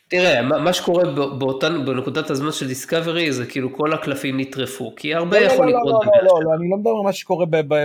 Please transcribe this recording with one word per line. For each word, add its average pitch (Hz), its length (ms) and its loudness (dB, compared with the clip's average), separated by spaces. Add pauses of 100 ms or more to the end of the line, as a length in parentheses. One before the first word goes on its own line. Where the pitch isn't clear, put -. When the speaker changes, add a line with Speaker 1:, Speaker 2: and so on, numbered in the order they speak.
Speaker 1:
תראה, 175 340 2
מה, 139 160 0
מה 160 140 0
שקורה 180 320 2
ב-, 139 340 -4
באותן, 135 480 -2
בנקודת 135 440 -4
הזמן 147 220 -2
של 147 140 -6
דיסקאברי, 165 680 -4
זה 123 140 -4
כאילו 127 300 -6
כל 151 160 0
הקלפים 139 480 -4
נטרפו, 127 560 -8
כי 151 180 -6
הרבה 175 260 2
Speaker 2:
לא, 202 60 4
לא, 262 60 4
Speaker 1:
יכול 254 180 4
Speaker 2:
לא, 247 80 2
Speaker 1:
לקרות 226 280 2
Speaker 2:
לא, 208 60 4
לא, 196 80 8
Speaker 1:
במשך - 20 0
Speaker 2:
לא, 185 220 6
לא, 160 120 2
אני 175 140 -2
לא 190 60 0
מדבר 208 140 0
על 214 140 -2
מה 196 80 0
שקורה 180 340 -2
ב-, 160 100 0
ב-, 147 280 0